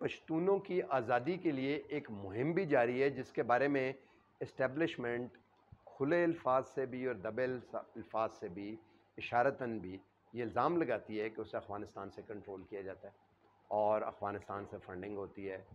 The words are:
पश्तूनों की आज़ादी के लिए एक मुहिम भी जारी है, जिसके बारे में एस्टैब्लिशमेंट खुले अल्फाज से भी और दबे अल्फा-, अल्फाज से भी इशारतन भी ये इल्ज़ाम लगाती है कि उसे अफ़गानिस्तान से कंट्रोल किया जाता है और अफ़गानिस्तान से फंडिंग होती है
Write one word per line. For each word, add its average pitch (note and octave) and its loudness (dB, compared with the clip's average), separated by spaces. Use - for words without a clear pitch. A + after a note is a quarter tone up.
पश्तूनों F3+ 2
की F3+ -2
आज़ादी B2+ 2
के F3 0
लिए C3+ 0
एक D3 -4
मुहिम G#2 -2
भी F#3+ 2
जारी B2+ 6
है, C#3 6
जिसके B2+ -4
बारे B2 4
में C3+ 2
एस्टैब्लिशमेंट B2+ -2
खुले E3 2
अल्फाज C3+ 2
से C3+ -4
भी B2+ -4
और A#2+ -2
दबे A2 -2
अल्फा-, B2 -4
अल्फाज A2 -2
से - -8
भी G2+ -8
इशारतन A#2+ 2
भी F#2 -10
ये A#2 -4
इल्ज़ाम B2 2
लगाती A2+ 0
है G#2+ 0
कि A2 -8
उसे G#2+ -6
अफ़गानिस्तान G2+ -8
से G2+ -14
कंट्रोल G2 -12
किया G2+ -8
जाता F#2+ -10
है G2+ -20
और G#2+ 4
अफ़गानिस्तान G2+ -6
से G#2 -10
फंडिंग F#2+ -8
होती G2 -8
है F#2+ -8